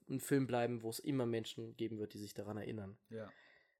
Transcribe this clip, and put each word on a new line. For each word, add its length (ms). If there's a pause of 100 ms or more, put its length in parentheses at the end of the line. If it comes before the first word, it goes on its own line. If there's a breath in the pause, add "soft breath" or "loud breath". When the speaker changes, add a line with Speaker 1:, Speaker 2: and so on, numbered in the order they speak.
Speaker 1:
ein 120
Film 260
bleiben, 380
wo 60
es 100
immer 260
Menschen 500
geben 220
wird, 160
die 40
sich 140
daran 260
erinnern. 380 (140)
Speaker 2:
Ja. 180 (520 soft breath)